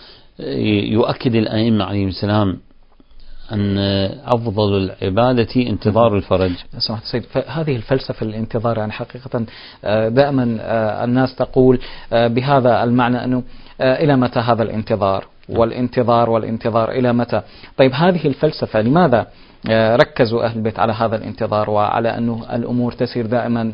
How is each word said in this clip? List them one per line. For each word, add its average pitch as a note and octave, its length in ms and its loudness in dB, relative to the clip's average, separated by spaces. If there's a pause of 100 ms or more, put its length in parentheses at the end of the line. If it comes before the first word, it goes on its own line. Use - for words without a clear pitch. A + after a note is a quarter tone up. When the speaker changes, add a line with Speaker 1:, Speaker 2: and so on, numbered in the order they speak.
(400)
Speaker 1:
يؤكد A#2 960 0
الأئمة A2 500 0
عليهم G2 220 -2
السلام G2+ 500 0 (960)
أن G2+ 260 -2 (480)
أفضل G#2+ 520 0
العبادة G#2 680 0 (100)
انتظار A2+ 520 2
Speaker 2:
مم. G#2 80 2
Speaker 1:
الفرج. F#2 340 0 (260)
Speaker 2:
سمحت A2+ 260 -6
سيد، A#2+ 200 -6
فهذه C#3 520 -4
الفلسفة - 500 -4
الانتظار، A2 520 -4
يعني، G#2+ 140 -4
حقيقة، B2 540 -8 (400)
آه، A2 240 0
دائمًا، B2+ 520 2
آه، G#2+ 420 -2
الناس B2+ 320 0
تقول، B2+ 440 4 (340)
آه، A#2 140 4
بهذا B2 560 2
المعنى A#2+ 400 2
أنه، B2 200 -2 (380)
آه، C3 220 2
إلى D3 120 4
متى B2+ 240 0
هذا A2+ 240 2
الانتظار؟ G2+ 640 0 (240)
Speaker 1:
نعم. - 100 -2
Speaker 2:
والانتظار A#2 680 2
والانتظار A2+ 640 0
إلى B2 220 2
متى؟ A#2+ 280 0 (360)
طيب، C3+ 160 6
هذه E3 340 2
الفلسفة C3 540 0
لماذا، B2 460 4 (420)
آه، A2+ 260 4
ركزوا A#2 500 2
أهل A2+ 120 -4
البيت G#2+ 220 -4
على A2 140 2
هذا A2+ 220 0
الانتظار G#2+ 540 -2
وعلى G#2+ 480 0
أنه A#2 380 -4
الأمور A#2+ 360 -2
تسير A#2+ 340 -4
دائمًا A#2 480 -2